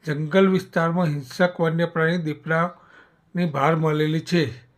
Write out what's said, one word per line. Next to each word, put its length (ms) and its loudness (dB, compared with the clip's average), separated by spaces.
જંગલ 420 2
વિસ્તારમાં 580 0
હિંસક 540 -2
વન્ય 260 0
પ્રાણી 320 0
દીપડાની 1300 -4
ભાળ 300 2
મળેલી 440 0
છે 260 0